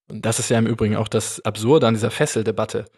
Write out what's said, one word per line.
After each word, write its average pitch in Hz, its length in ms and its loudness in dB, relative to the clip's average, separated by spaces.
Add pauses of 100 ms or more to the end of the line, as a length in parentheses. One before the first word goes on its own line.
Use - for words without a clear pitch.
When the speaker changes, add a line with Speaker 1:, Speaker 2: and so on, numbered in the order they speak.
Speaker 1:
Und 107 160 -10
Speaker 2:
Das 110 140 -2
ist 117 100 -4
ja 120 80 4
im 113 100 4
Übrigen 113 280 0
auch 107 120 -2
das - 360 -4
Absurde 113 440 4
an 113 60 4
dieser 107 180 -2
Fesseldebatte, 110 720 -2 (120)